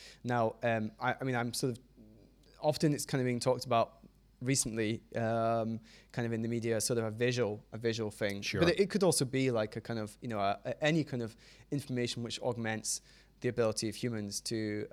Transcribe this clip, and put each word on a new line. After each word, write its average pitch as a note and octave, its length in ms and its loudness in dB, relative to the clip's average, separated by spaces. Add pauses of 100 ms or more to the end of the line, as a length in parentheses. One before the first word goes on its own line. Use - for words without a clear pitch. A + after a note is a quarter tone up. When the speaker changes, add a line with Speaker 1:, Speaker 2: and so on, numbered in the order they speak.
(240)
Speaker 1:
Now, A#2+ 380 2
um, A2+ 380 0
I, B2+ 200 0
I C3+ 40 -6
mean, C3 120 0
I'm A#2+ 160 -2
sort C3 200 -2
of, A2+ 80 -8 (800)
often D3+ 340 2
it's A#2+ 120 -4
kind C#3 140 0
of B2+ 60 0
being B2 140 0
talked B2+ 240 2
about A#2 300 2 (460)
recently, A2+ 600 0 (160)
um, A2+ 640 0 (320)
kind A#2+ 140 -2
of A2+ 60 -2
in A2+ 100 -2
the A#2 60 -2
media, A2+ 320 0
sort A#2 180 2
of A2+ 80 0
a A2 40 -2
visual, A#2 500 0 (120)
a G#2+ 60 -10
visual A2+ 320 0
thing. G2+ 320 -2
Speaker 2:
Sure. - 180 0
Speaker 1:
But E3+ 100 6
it, F3 100 2
it G3 100 4
could G3+ 120 2
also E3 220 4
be C3+ 260 0
like A2 260 0
a A2+ 40 -6
kind A#2 180 -6
of, G#2+ 220 -8
you B2+ 80 -8
know, A2+ 100 -2
a, G2+ 260 2
a, B2+ 200 -4
any D#3 200 4
kind B2 200 -4
of A2 120 -10 (360)
information B2 500 -2
which A2+ 180 -6
augments A2 600 -2 (400)
the A#2+ 80 0
ability A2+ 400 2
of G2+ 80 -6
humans G#2+ 460 -4
to, G#2+ 500 -2